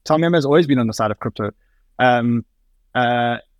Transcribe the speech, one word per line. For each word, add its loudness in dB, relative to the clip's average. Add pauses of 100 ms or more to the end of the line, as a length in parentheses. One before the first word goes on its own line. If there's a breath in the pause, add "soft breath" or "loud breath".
Tom 0
Emmer's 2
always 2
been 2
on 0
the -6
side -2
of -10
crypto. -6 (460)
Um, 2 (500)
uh, 0 (220)